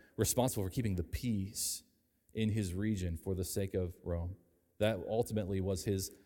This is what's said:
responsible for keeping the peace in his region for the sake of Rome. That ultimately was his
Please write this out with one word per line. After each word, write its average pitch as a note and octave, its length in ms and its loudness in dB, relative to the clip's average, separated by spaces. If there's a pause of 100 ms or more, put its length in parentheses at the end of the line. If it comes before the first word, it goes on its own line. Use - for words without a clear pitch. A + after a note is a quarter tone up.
(160)
responsible A#2 480 2
for F#2 60 -2
keeping G#2+ 260 0
the F2 60 2
peace G#2 800 -2 (520)
in A2 160 2
his G2+ 240 0
region F#2 420 0
for F#2+ 180 -2
the F#2 100 0
sake G2 300 -2
of F2+ 200 0 (100)
Rome. F2 320 -2 (440)
That G#2 180 4 (100)
ultimately G#2 540 0
was F#2+ 220 0
his F#2+ 260 0 (160)